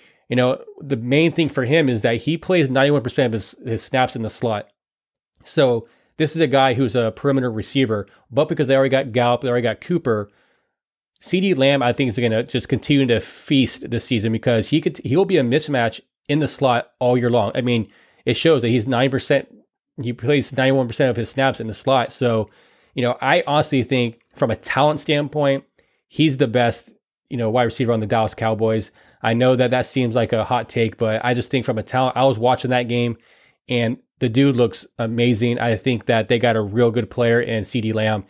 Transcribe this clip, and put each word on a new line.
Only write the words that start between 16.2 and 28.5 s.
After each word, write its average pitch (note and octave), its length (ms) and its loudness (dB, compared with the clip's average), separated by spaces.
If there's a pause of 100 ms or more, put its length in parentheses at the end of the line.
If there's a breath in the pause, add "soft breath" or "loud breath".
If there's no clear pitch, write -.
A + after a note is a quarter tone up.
in C#3+ 100 0
the D3 80 0
slot B2 540 0
all B2 180 2
year A#2+ 120 0
long. A2+ 240 2
I B2+ 80 -2
mean, A#2+ 260 0 (360 soft breath)
it B2 100 0
shows D3+ 280 2
that A#2 60 0
he's A#2 180 2
nine C3 240 0
percent, C#3 380 -2 (520)
he A#2+ 120 -4
plays C3 440 -2
ninety-one C3 300 2
percent B2+ 240 0
of A2 60 -4
his A2+ 140 -6
snaps C3+ 280 -2
in A2+ 80 -8
the G#2+ 80 -8
slot. B2+ 380 0
So, A2+ 360 0 (460 soft breath)
you B2+ 80 -4
know, B2 180 -2
I D#3 260 2
honestly C#3+ 360 0
think A#2+ 380 -2 (160)
from B2+ 140 0
a - 60 -2
talent D3 440 0
standpoint, D3 640 -2 (440)
he's D3 280 0
the C3+ 100 2
best, A#2 480 -2 (340)
you C#3+ 80 -8
know, A2+ 140 -2
wide B2 140 2
receiver A#2 280 -2
on A2+ 80 0
the G#2+ 60 -4
Dallas A2+ 280 0
Cowboys. A2 580 -2 (280 soft breath)